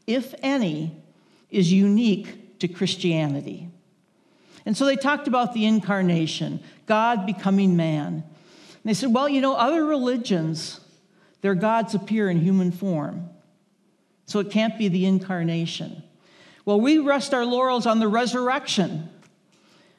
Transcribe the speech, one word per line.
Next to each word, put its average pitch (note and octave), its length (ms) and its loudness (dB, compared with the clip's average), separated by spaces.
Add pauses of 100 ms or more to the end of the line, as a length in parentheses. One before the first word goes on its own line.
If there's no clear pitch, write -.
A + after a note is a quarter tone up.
if A#3+ 360 -4
any, E3+ 540 -2 (520)
is F3+ 220 2
unique G3+ 880 2
to F3+ 80 -4
Christianity? D#3+ 1000 -2 (960)
And G#3+ 120 -2
so C#4 80 0
they C4+ 120 2
talked C#4+ 320 0
about A#3+ 240 0
the A3 120 0
incarnation, F3 920 0 (280)
God A3 380 2
becoming G3 520 2
man. D#3+ 380 -2
And D#3+ 100 -8 (600)
they G#3+ 100 0
said, B3+ 180 0
"Well, C4 160 2
you C#4 120 2
know, C4+ 140 2
other D4+ 300 2
religions, A#3 960 -2 (600)
their G3 140 0
gods G#3+ 400 0
appear G#3 340 0
in E3+ 120 2
human F#3 320 2
form. F3 560 -6 (960)
So G#3 160 -4
it G3+ 100 -6
can't A3 260 0
be A3 120 0
the F#3 180 0
incarnation." E3+ 960 -2 (640)
"Well, G#3 160 2
we D4 180 4
rest C#4 340 2
our B3 140 0
laurels B3 400 0
on A3+ 140 4
the A3 80 2
resurrection." A#3+ 1000 0 (920)